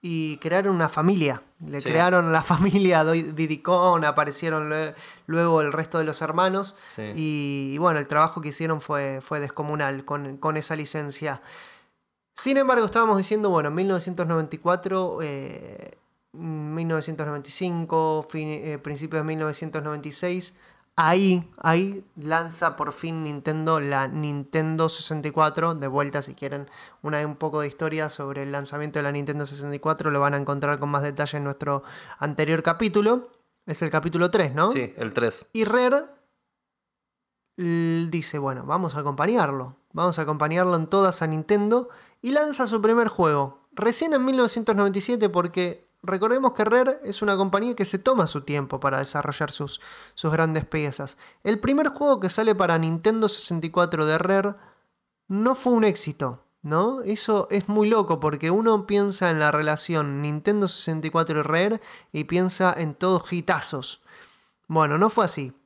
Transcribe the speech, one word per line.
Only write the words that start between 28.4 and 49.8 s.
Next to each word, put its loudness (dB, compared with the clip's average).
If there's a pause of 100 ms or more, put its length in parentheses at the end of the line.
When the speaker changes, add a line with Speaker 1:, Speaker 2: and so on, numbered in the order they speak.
Speaker 1:
el -6
lanzamiento -6
de -2
la -2
Nintendo -4
sesenta -10
y -8
cuatro, -2
lo 2
van 4
a 0
encontrar -2
con -4
más 0
detalle -4
en -4
nuestro -4 (360)
anterior 0
capítulo. 2 (380)
Es -6
el -2
capítulo 0
tres, 2
¿no? 4
Speaker 2:
Sí, -2
el -6
tres. 0
Speaker 1:
Y 0
Rare 4 (1500)
l-, 0
dice, -6
"Bueno, -4
vamos -2
a -6
acompañarlo. -2 (160)
Vamos 0
a -2
acompañarlo 0
en 0
todas 2
a 0
Nintendo". 2 (340)
Y -2
lanza 2
su 0
primer 4
juego. 2
Recién 0
en 4
mil 2
novecientos 2
noventa 2
y -2
siete, 2
porque -2 (160)
recordemos 2
que 2
Rare 4
es -6
una 2
compañía 0
que 0
se -2
toma 4
su -4
tiempo -4
para 0
desarrollar -4
sus, -8 (340)